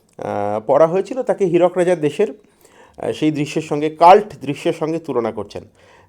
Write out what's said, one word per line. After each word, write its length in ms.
আহ, 480
পড়া 200
হয়েছিল, 360
তাকে 220
হীরক 320
রাজার 240
দেশের, 300
আহ, 840
সেই 180
দৃশ্যের 320
সঙ্গে, 280
কাল্ট 500
দৃশ্যের 320
সঙ্গে 260
তুলনা 340
করছেন। 320